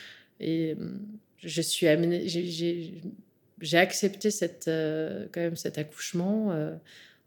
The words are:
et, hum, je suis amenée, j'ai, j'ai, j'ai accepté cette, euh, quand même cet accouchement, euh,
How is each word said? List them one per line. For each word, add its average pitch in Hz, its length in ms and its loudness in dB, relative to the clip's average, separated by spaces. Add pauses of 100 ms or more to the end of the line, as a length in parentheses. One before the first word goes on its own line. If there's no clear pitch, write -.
(400)
et, 160 400 0
hum, - 200 -6 (400)
je 165 220 -2
suis - 280 2
amenée, 170 400 4
j'ai, 170 160 -2
j'ai, 170 560 -4 (580)
j'ai 160 180 2
accepté 190 540 4
cette, - 380 -2
euh, 156 640 -2
quand 170 80 -4
même 170 160 -2
cet - 200 -6
accouchement, 185 760 0
euh, 156 200 0 (540)